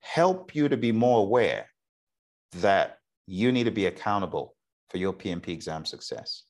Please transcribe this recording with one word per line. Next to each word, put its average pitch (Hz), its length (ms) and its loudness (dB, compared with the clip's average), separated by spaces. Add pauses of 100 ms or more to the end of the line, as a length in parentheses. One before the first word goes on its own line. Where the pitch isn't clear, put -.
help 185 540 0
you 147 140 2
to 139 80 2
be 117 140 0
more 117 300 4
aware 98 460 2 (920)
that 95 380 2 (280)
you 101 260 0
need 123 120 0
to 117 60 2
be 98 160 -2
accountable 87 720 -4 (320)
for 92 100 -8
your 92 140 -2
P 92 180 -8
M 87 100 -6
P 87 120 -10
exam 80 320 -10
success. - 640 -12